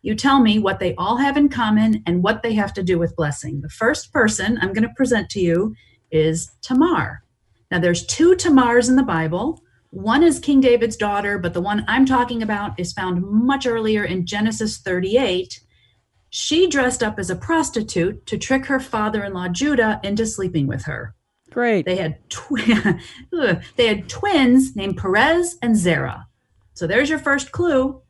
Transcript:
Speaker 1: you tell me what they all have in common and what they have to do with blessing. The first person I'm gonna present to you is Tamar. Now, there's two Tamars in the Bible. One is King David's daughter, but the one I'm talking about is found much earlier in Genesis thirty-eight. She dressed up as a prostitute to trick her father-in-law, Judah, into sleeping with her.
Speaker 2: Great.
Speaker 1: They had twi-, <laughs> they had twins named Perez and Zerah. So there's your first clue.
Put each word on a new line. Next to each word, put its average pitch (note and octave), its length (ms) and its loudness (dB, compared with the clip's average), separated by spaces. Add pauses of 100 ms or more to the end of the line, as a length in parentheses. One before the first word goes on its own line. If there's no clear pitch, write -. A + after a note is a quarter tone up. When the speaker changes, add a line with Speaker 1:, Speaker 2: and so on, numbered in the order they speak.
Speaker 1:
you G#3+ 140 -4
tell C#4 260 4
me G#3+ 180 4
what F#3+ 200 -2
they F3+ 160 -2
all G#3 220 0
have C#4 200 0
in C#4+ 100 4
common A3 580 2
and F3+ 180 0
what A3 200 0
they A3+ 120 -2
have G3+ 180 0
to G3 100 -6
do F3 160 0
with E3 160 -2
blessing. C#3 460 -4
The D#3 80 -10
first - 420 -2
person A3 500 0
I'm G3 120 -2
gonna A3+ 240 0
present A3+ 320 0
to G3+ 100 -6
you F#3 360 0 (360)
is D#3+ 400 0 (100)
Tamar. C4+ 640 0 (480)
Now, F3+ 80 0
there's F3 260 0
two F4+ 300 4
Tamars B3 540 4
in B3+ 80 4
the C4+ 60 4
Bible. F3 580 -4 (300)
One A3 320 0
is D#4 160 4
King C#4 200 4
David's A#3+ 380 4
daughter, G3+ 420 -2
but F3 140 -4
the F3 80 -4
one G#3 260 -2
I'm B3 180 4
talking A#3+ 380 0
about G#3 340 -4
is F3 140 -6
found F3+ 320 -4
much B3 420 0
earlier A3 380 0
in F3 220 -4
Genesis G#3+ 520 -4
thirty-eight. F#3 840 -2 (680)
She F4 360 0
dressed B3+ 340 0
up G#3+ 160 -4
as F#3 140 -6
a F3+ 40 -2
prostitute G#3+ 920 -4
to G#3 100 -6
trick C4 300 -2
her C4+ 120 0
father-in-law, G#3 680 -4
Judah, A3 540 0
into G#3 240 -2
sleeping F3 400 -4
with - 180 -6
her. A#2+ 300 -10 (340)
Speaker 2:
Great. A#3 380 0
Speaker 1:
They F#3 80 -2
had E3 240 -6 (100)
twi-, A3 680 0 (320)
<laughs> A#3 440 -2
they A#3+ 120 4
had G#3 220 -2
twins C4 680 2
named G3 220 -4
Perez D4 680 0
and A3+ 120 2
Zerah. E3 520 -2 (480)
So E3+ 100 -8
there's A#3+ 240 0
your D#4 80 0
first C#4 340 -2
clue. C#4 580 0